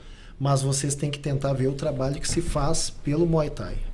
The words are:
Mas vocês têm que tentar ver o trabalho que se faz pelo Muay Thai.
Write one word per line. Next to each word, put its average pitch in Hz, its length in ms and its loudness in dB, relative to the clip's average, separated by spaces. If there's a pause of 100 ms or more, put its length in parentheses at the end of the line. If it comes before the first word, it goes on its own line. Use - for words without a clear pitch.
(380)
Mas 139 240 4
vocês 139 320 0
têm 151 160 -2
que 139 100 -6
tentar 139 340 0
ver 127 140 2
o 143 60 2
trabalho 139 460 -2
que - 80 -2
se - 140 0
faz 156 480 2
pelo 151 360 0
Muay 160 240 4
Thai. 90 260 -6 (180)